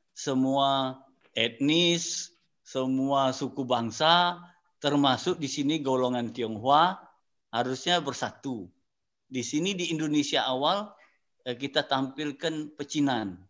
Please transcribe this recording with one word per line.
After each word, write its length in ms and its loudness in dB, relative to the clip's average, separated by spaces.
semua 840 0
etnis, 1000 0
semua 640 0
suku 340 -6
bangsa, 720 2
termasuk 560 2
di 80 -4
sini 320 -2
golongan 560 0
Tionghoa, 640 4
harusnya 480 0
bersatu. 640 -6
Di 160 -6
sini 320 -2
di 160 -6
Indonesia 560 0
awal, 460 -2
eh, 80 -6
kita 320 -2
tampilkan 880 -4
pecinan. 640 -4